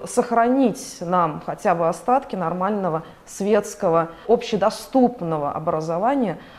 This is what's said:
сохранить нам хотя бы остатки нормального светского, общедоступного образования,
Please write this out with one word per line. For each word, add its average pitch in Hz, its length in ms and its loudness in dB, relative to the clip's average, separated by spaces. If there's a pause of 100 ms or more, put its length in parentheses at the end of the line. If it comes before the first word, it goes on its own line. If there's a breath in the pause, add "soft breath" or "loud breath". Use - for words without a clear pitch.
сохранить 240 920 0
нам 170 440 0
хотя 170 300 0
бы 170 140 2
остатки 247 480 0
нормального 180 680 -2 (240 loud breath)
светского, 190 800 0 (200 loud breath)
общедоступного 208 1200 0
образования, 170 880 -2 (200 loud breath)